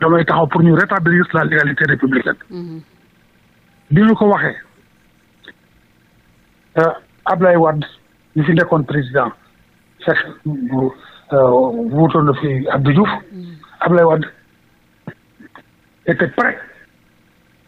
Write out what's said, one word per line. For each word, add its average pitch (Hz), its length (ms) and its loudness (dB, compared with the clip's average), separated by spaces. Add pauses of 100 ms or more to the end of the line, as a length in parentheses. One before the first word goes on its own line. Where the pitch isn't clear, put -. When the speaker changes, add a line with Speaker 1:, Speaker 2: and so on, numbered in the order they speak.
Speaker 1:
damay 165 240 2
taxaw 160 240 0
pour 170 140 2
ñu 165 120 6
rétablir 175 580 2
la 160 120 0
légalité 151 420 0
républicaine. 131 500 -2 (140)
Speaker 2:
Hmm. 175 280 -12 (1120)
Speaker 1:
Bi 151 120 4
ñu 220 120 4
ko 214 120 0
waxee, 156 300 0 (2250)
euh, 160 140 2 (320)
Ablaye 180 320 2
Wade, 156 280 2 (520)
ñu 156 80 2
fi - 100 0
nekkoon 165 300 0
président, 131 460 -2 (760)
fekk, 165 140 0 (1120)
euh, 135 180 4 (420)
wuutoon 151 320 2
na 147 100 2
fi 135 360 -4
Abdou 139 220 0
Diouf, 196 160 4 (240)
Speaker 2:
Hmm. 175 220 -18 (260)
Speaker 1:
Ablaye 175 260 2
Wade 156 200 0 (1800)
était - 220 -2
prêt - 300 -4 (1080)